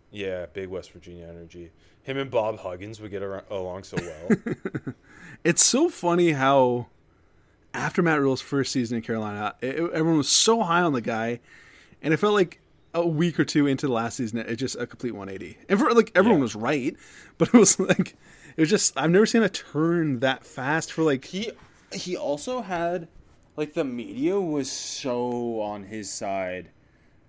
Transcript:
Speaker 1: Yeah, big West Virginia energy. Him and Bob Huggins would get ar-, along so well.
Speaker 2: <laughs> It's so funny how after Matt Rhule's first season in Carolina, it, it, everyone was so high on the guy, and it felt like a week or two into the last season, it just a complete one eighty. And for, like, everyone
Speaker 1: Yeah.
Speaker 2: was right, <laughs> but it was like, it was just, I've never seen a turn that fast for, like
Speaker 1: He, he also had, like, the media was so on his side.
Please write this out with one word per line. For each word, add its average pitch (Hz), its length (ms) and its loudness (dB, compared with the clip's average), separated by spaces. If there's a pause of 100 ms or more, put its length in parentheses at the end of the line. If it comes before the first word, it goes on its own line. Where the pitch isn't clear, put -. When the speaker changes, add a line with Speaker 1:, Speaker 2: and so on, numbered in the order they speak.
(100)
Speaker 1:
Yeah, 95 360 -6
big 95 240 -10
West 90 200 -10
Virginia 87 380 -18
energy. 85 420 -18 (320)
Him 135 160 -8
and 135 140 -6
Bob 110 260 -2
Huggins 98 420 -12
would 107 120 -14
get 98 100 -6
ar-, 98 260 -10
along 92 360 -8
so - 160 -10
well. 87 920 -4
Speaker 2:
<laughs> - 500 -18
It's 165 200 4
so 311 240 4
funny 175 440 2
how 131 560 4 (840)
after - 300 -2
Matt 156 180 4
Rhule's 135 200 2
first - 320 -2
season 120 240 -2
in 110 80 -4
Carolina, 107 560 -4
it, 131 180 -4
it, 165 40 0 (100)
everyone 160 260 4
was 135 100 0
so 226 360 4
high 170 180 2
on 165 120 4
the 123 60 0
guy, 117 380 -2 (640)
and 151 100 2
it 156 40 2
felt 208 180 2
like 190 260 2 (320)
a 170 140 0
week 165 320 0
or 151 60 4
two 143 240 2
into 135 180 0
the 131 60 0
last 113 240 -2
season, 117 240 -4
it 113 160 -6
just 123 180 -4
a 120 100 -6
complete - 280 -8
one 101 160 -10
eighty. 95 280 -12 (120)
And 196 100 4
for, 233 160 4
like, 226 220 6
everyone 190 240 6
Speaker 1:
Yeah. - 20 4
Speaker 2:
was 110 140 -2
right, 131 400 -2 (200)
<laughs> - 220 -20
but 165 100 4
it - 60 2
was 220 240 8
like, - 380 0 (400)
it 160 40 2
was 156 80 4
just, - 300 0
I've 151 120 2
never 196 160 8
seen 226 180 4
a 196 40 2
turn 160 720 0
that 131 260 -2
fast 147 480 -4
for, 160 120 0
like 135 220 2
Speaker 1:
He, 208 260 -8 (400)
he 180 240 -6
also 147 460 -4
had, 175 440 -4 (500)
like, 151 180 -6
the 165 100 0
media 123 560 -2
was 151 320 -2
so 120 880 -4
on 104 240 -6
his 104 280 -10
side. 92 580 -6 (580)